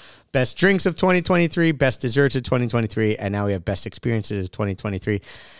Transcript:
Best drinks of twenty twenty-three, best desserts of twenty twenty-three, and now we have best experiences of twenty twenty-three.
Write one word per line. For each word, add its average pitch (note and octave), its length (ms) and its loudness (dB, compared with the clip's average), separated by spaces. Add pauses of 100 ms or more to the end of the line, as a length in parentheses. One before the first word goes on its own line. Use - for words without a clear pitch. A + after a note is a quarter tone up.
(320)
Best B2+ 240 0
drinks F#3+ 280 2
of F3 120 0
twenty F3+ 260 2
twenty-three, E3+ 480 2
best C3 300 0
desserts C3 340 2
of B2+ 80 0
twenty B2 240 0
twenty-three, A2 520 0
and G2+ 120 -4
now G2+ 160 0
we G2+ 60 2
have F2+ 120 -4
best G2 220 -4
experiences G#2+ 600 -4
of - 40 -10
twenty G2+ 240 -2
twenty-three. G2+ 460 -2 (400)